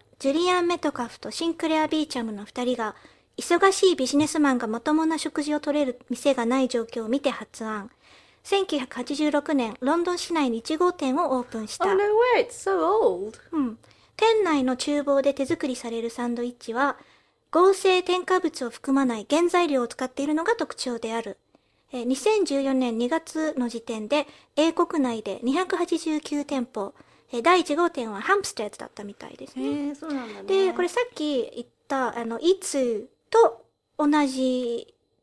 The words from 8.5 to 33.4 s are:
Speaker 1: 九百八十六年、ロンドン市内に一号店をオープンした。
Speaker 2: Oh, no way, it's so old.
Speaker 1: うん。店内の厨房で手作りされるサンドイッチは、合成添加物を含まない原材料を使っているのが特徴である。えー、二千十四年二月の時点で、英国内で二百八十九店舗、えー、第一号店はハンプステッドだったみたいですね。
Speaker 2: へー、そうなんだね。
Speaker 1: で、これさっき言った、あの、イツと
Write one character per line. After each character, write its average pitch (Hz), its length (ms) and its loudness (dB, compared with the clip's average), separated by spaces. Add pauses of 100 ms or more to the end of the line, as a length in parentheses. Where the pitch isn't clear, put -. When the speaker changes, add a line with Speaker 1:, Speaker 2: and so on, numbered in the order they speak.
Speaker 1:
九 302 100 0
百 254 160 -6
八 254 220 -6
十 302 160 0
六 294 240 0
年、 233 260 -2
ロ 285 160 2
ン 349 60 0
ド 359 100 0
ン 359 60 -4
市 - 140 -8
内 285 180 2
に 226 80 -2
一 302 180 -4
号 349 160 2
店 277 240 -2
を 277 200 0
オ 247 60 -4
ー - 40 -20
プ 226 100 -10
ン 220 100 -8
し - 120 -10
た。 349 60 0
Speaker 2:
Oh, 392 100 2
no 403 80 4 (340)
way, - 100 2
it's - 40 -16
so 392 260 -2
old. 262 640 0 (120)
Speaker 1:
う 320 80 -2
ん。 233 200 -2 (360)
店 440 280 4
内 294 200 2
の 254 140 0
厨 294 260 0
房 277 180 2
で 277 120 2
手 277 120 -2
作 330 220 -2
り 254 80 -2
さ 240 140 -10
れ 226 120 -6
る 233 80 -4
サ 240 180 -6
ン 240 80 -4
ド 240 80 -6
イ 247 60 -4
ッ 240 80 -12
チ - 160 -10
は、 262 220 0 (560)
合 381 220 6
成 370 300 2
添 359 200 0
加 359 160 2
物 311 260 -4
を 233 40 -4
含 - 260 -2
ま 269 100 4
な 233 120 0
い 208 120 -10
原 339 200 4
材 349 180 4
料 269 140 2
を 240 60 -2
使 - 160 -8
っ 254 60 -2
て 269 140 -6
い 285 40 -2
る 302 60 0
の 320 100 0
が 453 120 2
特 330 200 -6
徴 240 240 -6
で 220 140 -6
あ 226 80 -4
る。 208 160 -10 (540)
え 254 80 -8
ー、 233 40 -6
二 254 120 0
千 415 300 2
十 277 160 0
四 269 160 2
年 240 200 0
二 240 120 0
月 311 480 -2
の 247 120 0
時 226 120 -8
点 220 260 -8
で、 285 200 0 (280)
英 320 180 2
国 339 280 0
内 233 200 -2
で - 220 -8
二 254 100 0
百 359 220 -2
八 339 220 0
十 311 240 -2
九 285 240 -4
店 262 280 -4
舗、 208 200 -8 (380)
え 247 60 -8
ー、 233 40 -4
第 349 200 6
一 294 140 -2
号 339 140 2
店 233 220 -8
は 202 100 -8
ハ 392 140 2
ン 403 60 2
プ - 60 -6
ス - 60 -10
テ 208 140 -6
ッ - 20 -10
ド - 80 -18
だ - 100 -14
っ - 60 -20
た 208 100 -14
み 202 100 -14
た - 160 -18
い - 80 -20
で 269 100 -16
す - 100 -16
ね。 262 60 -6
Speaker 2:
へ 269 40 -2 (240)
ー、 277 40 -8
そ 330 120 -14
う 294 60 -6
な 254 120 -6
ん 214 80 -12
だ 196 100 -16
ね。 381 240 4
Speaker 1:
で、 349 60 0
こ - 80 -2
れ 349 80 0
さ - 100 -2 (100)
っ - 40 -20
き 294 400 -2
言 240 100 -10
っ - 40 -20 (200)
た、 262 300 -2
あ 233 80 -6
の、 226 140 -6
イ 381 200 2
ツ 240 500 -2 (200)
と - 360 4 (320)